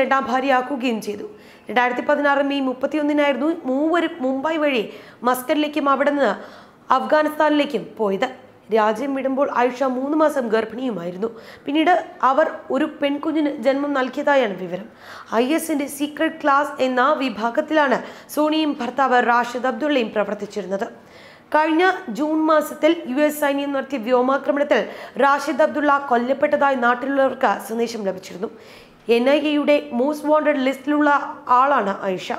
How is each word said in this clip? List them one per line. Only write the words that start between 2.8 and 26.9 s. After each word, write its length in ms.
മൂവരും 440
മുംബൈ 280
വഴി 200
മസ്കറ്റിലേക്കും 680
അവിടെ 220
നിന്ന് 140
അഫ്ഗാനിസ്ഥാനിലേക്കും 880
പോയത്. 280
രാജ്യം 420
വിടുമ്പോൾ 320
ആയിഷ 200
മൂന്ന് 260
മാസം 220
ഗർഭിണിയുമായിരുന്നു. 760
പിന്നീട് 280
അവർ 160
ഒരു 120
പെൺകുഞ്ഞിന് 520
ജന്മം 320
നൽകിയതായാണ് 640
വിവരം. 240
ഐ 40
എസിന്റെ 280
സീക്രട്ട് 460
ക്ലാസ് 300
എന്ന 160
വിഭാഗത്തിലാണ് 760
സോണിയും 460
ഭർത്താവ് 400
റാഷിദ് 420
അബ്ദുള്ളയും 420
പ്രവർത്തിച്ചിരുന്നത്. 720
കഴിഞ്ഞ 280
ജൂൺ 200
മാസത്തിൽ 420
യു 160
എസ് 160
സൈന്യം 320
നടത്തിയ 320
വ്യോമാക്രമണത്തിൽ 720
റാഷിദ് 420
അബ്ദുള്ള 260
കൊല്ലപ്പെട്ടതായി 760
നാട്ടിലുള്ളവർക്ക് 680